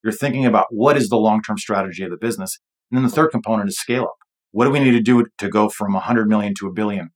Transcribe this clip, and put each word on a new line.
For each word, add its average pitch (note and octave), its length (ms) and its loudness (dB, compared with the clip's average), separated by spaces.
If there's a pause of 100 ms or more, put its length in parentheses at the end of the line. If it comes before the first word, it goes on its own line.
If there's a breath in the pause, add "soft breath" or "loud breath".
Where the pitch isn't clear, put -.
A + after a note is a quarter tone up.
you're A2 80 0
thinking C3+ 340 -2
about G#2 260 4
what C3+ 260 2
is G#2 120 0
the A#2+ 60 2
long-term G#2+ 420 0
strategy F#2+ 460 -4
of F2+ 60 -8
the E2+ 80 -8
business. G2+ 420 -6 (320)
And B2 60 0
then C3 80 2
the A#2+ 100 -2
third D#3 140 4
component A2 400 -2
is - 80 -8
scale A#2+ 260 -2
up. - 120 -6 (360)
What A2+ 140 2
do C3+ 60 4
we C#3+ 80 0
need C3 120 4
to A#2 100 4
do A#2 240 4 (120)
to G2+ 120 -6
go G#2+ 200 2
from G2 260 -4
a F#2+ 40 0
hundred A2+ 280 0
million G#2 320 0
to G2 80 -8
a F#2 60 -8
billion? G2+ 420 -4